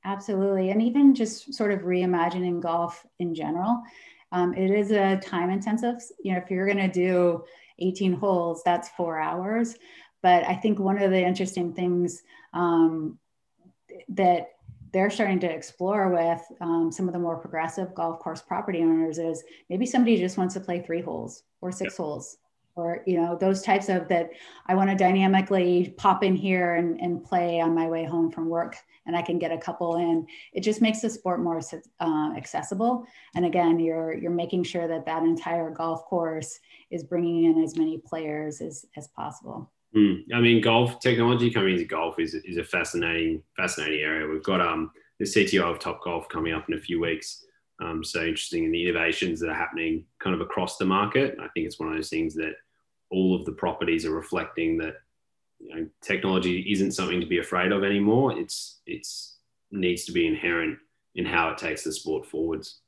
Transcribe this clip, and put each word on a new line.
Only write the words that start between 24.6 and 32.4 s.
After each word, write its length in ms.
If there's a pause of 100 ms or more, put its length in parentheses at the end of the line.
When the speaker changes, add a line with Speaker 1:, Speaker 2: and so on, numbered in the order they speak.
Speaker 1:
I 80
wanna 220
dynamically 1000
pop 260
in 100
here 420
and, 260
and 200
play 380
on 140
my 120
way 180
home 260
from 180
work, 280 (280)
and 100
I 60
can 180
get 140
a 60
couple 380
in. 300 (280)
It 80
just 180
makes 220
the 80
sport 300
more, 200 (400)
uh, 340
accessible. 720 (280)